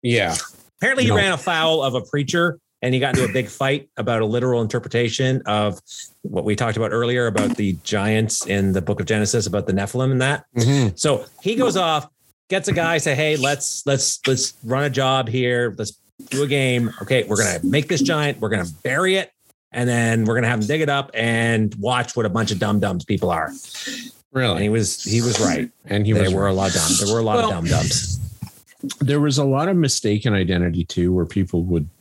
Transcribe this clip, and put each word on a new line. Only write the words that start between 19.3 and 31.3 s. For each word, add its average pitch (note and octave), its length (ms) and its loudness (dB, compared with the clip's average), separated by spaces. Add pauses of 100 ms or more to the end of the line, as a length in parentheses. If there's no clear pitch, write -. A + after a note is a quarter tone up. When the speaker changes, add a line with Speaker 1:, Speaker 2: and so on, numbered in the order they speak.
Speaker 2:
And B2 160 0
then A2+ 380 2
we're A2+ 80 2
gonna A#2 140 2
have A#2+ 120 0
him G#2+ 60 0
dig D#3 160 0
it D3 80 0
up C#3 240 -2
and A2+ 600 2
watch A#2+ 380 -2
what A2+ 120 0
a G2+ 40 0
bunch G#2+ 220 0
of F#2+ 60 -4
dum-dums G2+ 480 0
people G2 240 0
are." D#2+ 200 -2 (840)
Speaker 1:
Really? B2 240 0
Speaker 2:
And F#2+ 60 0
he G#2 60 2
was, G#2+ 340 0
he A2 200 0
was A#2 180 0
right. E2 300 0 (160)
Speaker 1:
And G#2 200 0
he A2 60 2
Speaker 2:
There G#2 120 4
Speaker 1:
was F#2 100 2
Speaker 2:
were F#2+ 100 2
Speaker 1:
right. G2+ 60 2
Speaker 2:
a F#2+ 40 2
lot F#2+ 140 2
of F2+ 60 -2
dumb, - 180 0 (140)
there G#2+ 80 2
were A#2 60 2
a - 20 0
lot A2 140 2
Speaker 1:
Well, A#3 100 2
Speaker 2:
of G#3+ 40 0 (140)
dum-dums. - 560 0 (800)
Speaker 1:
there C#3+ 200 2
was C#3+ 180 2
a D3 60 2
lot C#3 260 2
of F#3 60 2
mistaken A2 580 2
identity F2+ 500 2
too, F2+ 300 0
where F2+ 100 2
people F2+ 380 -2